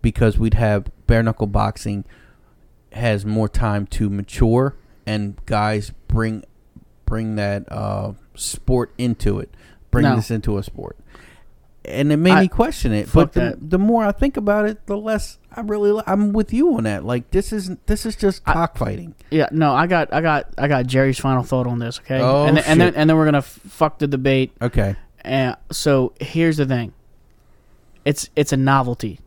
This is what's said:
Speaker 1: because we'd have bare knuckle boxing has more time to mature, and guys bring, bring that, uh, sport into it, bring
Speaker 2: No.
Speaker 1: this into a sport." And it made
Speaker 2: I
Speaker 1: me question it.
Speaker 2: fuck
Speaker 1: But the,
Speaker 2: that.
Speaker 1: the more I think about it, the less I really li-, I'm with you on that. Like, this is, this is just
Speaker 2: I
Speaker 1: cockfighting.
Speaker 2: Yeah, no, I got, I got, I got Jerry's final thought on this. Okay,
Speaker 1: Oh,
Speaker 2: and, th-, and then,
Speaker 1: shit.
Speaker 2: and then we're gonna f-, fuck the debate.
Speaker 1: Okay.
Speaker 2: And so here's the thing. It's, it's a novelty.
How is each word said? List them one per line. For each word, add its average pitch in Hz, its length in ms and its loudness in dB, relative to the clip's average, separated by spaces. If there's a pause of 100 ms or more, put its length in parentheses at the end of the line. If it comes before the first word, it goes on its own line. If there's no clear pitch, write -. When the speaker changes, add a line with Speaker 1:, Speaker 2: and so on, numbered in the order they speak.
Speaker 1:
because 113 360 2
we'd 113 160 4
have 107 320 0 (200)
bare 113 160 4
knuckle 113 240 -2
boxing 104 580 -4 (880)
has 110 320 -2
more 107 240 0
time 104 400 0
to - 220 -2
mature, 117 640 2 (320)
and 104 300 -4 (100)
guys 107 460 -2 (160)
bring, 110 340 0 (640)
bring 110 300 -4
that, 101 340 -4
uh, 101 420 -6 (220)
sport - 640 -2
into 117 400 -2
it, - 160 -12 (360)
bring 123 140 4
Speaker 2:
No. 131 120 4
Speaker 1:
this 113 140 -2
into 107 280 -2
a 98 40 -6
sport." - 360 -12 (880)
And 143 240 0
it 147 60 4
made 175 160 4
Speaker 2:
I 190 80 8
Speaker 1:
me 190 80 4
question - 460 0
it. 104 160 -2
Speaker 2:
fuck - 20 -10
Speaker 1:
But - 220 4
the, - 60 2
Speaker 2:
that. 123 300 -4
Speaker 1:
the 185 80 2
more 220 280 2
I 202 60 0
think 277 260 -2
about 208 280 2
it, 214 200 -6
the 202 100 -4
less 214 400 -6 (180)
I 233 60 -12
really 208 320 0
li-, 214 140 0
I'm 202 260 2
with 214 180 0
you 285 280 2
on 113 60 -2
that. 101 200 -2
Like, 123 260 -4
this 196 220 0
is, 185 200 -6 (120)
this 214 220 -2
is 220 100 -6
just 196 300 0
Speaker 2:
I - 80 2
Speaker 1:
cockfighting. 165 600 -4 (160)
Speaker 2:
Yeah, 151 220 2
no, 151 220 2
I 151 120 2
got, 175 240 0
I 151 120 0
got, 156 240 0 (100)
I 139 100 -2
got 135 200 0
Jerry's 131 340 2
final 131 220 0
thought 127 240 -2
on 120 140 -4
this. 117 200 -8
Okay, 131 220 -4
Speaker 1:
Oh, 139 240 4
Speaker 2:
and, 151 100 4
th-, 156 100 2
and 156 140 6
then, 180 140 6
Speaker 1:
shit. - 40 -4
Speaker 2:
and 156 120 4
then 160 80 4
we're 156 80 4
gonna 147 120 4
f-, - 300 -8
fuck 156 300 -2
the 147 80 -2
debate. 131 460 0 (100)
Speaker 1:
Okay. 101 340 0 (300)
Speaker 2:
And 131 300 -2 (140)
so 135 480 0
here's 160 380 0
the 147 80 0
thing. 123 300 -4 (1120)
It's, - 280 -2
it's 147 200 0
a - 20 0
novelty. 131 720 0